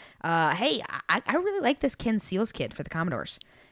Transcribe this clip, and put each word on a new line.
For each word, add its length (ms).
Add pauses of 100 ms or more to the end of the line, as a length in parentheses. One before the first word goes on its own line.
(200)
Uh, 340
hey, 280 (260)
I, 180
I 100
really 240
like 200
this 140
Ken 260
Seals 320
kid 220
for 80
the 80
Commodores. 500 (320)